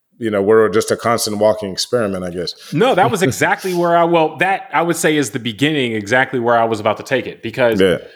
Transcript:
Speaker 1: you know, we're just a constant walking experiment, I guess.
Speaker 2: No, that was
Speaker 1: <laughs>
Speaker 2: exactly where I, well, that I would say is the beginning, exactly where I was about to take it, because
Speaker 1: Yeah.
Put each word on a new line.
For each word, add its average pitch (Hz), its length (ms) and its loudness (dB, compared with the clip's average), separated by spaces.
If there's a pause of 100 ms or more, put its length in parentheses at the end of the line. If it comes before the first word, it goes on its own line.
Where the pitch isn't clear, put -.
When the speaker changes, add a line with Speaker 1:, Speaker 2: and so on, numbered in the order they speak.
(180)
Speaker 1:
you 113 120 -4
know, 104 100 0
we're 110 280 4
just 107 220 0
a 107 60 0
constant 110 420 -2
walking 107 340 0
experiment, 98 520 -4
I 90 60 -8
guess. - 420 -10
Speaker 2:
No, 214 220 2
that 196 160 2
was 190 120 -2
Speaker 1:
<laughs> 175 60 2
Speaker 2:
exactly 180 460 -2
where 175 220 2
I, 170 80 4
well, 165 340 2
that 185 340 -2
I 151 100 2
would 170 140 0
say 160 200 0
is 139 160 -2
the 131 80 -6
beginning, 120 520 -2
exactly 123 460 0
where 120 180 2
I 117 80 4
was 113 140 0
about 104 200 0
to 104 40 -12
take 127 240 -2
it, 87 160 -14
because 113 380 0
Speaker 1:
Yeah. 92 180 4 (180)